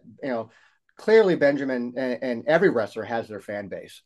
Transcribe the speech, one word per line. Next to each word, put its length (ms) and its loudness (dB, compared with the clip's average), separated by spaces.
you 60 -6
know, 220 -6
clearly 380 4
Benjamin 600 0
and, 260 -4
and 240 -6
every 240 4
wrestler 320 -4
has 240 -6
their 140 -14
fan 260 -10
base. 400 -16